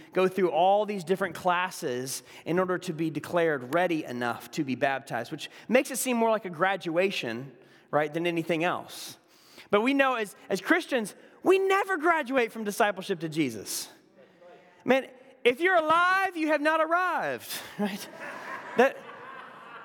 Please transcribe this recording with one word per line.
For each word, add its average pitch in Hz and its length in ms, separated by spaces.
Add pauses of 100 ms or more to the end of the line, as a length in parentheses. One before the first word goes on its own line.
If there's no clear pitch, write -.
(120)
go 190 160
through 185 240
all 196 340
these 196 200
different 180 280
classes 170 880 (220)
in 175 140
order 185 180
to 175 140
be 160 180
declared 151 640
ready 170 300
enough 123 480
to 156 140
be 131 100
baptized, 131 560
which - 180 (200)
makes 269 220
it 247 60
seem 247 200
more 226 120
like 214 140
a 190 60
graduation, 170 1040 (360)
right, 151 240
than 170 140
anything 170 380
else. - 520 (540)
But 208 80
we 254 140
know 269 220
as, 214 200 (140)
as 196 100
Christians, 277 560 (260)
we 381 160
never 381 380
graduate 277 560
from 226 140
discipleship 190 560
to 165 80
Jesus. 139 580 (960)
Man, 254 220 (400)
if 240 160
you're 370 160
alive, 349 580
you 311 140
have 302 120
not 311 200
arrived, 311 680 (160)
<laughs> - 140
right? 202 300 (640)
That, 247 220 (880)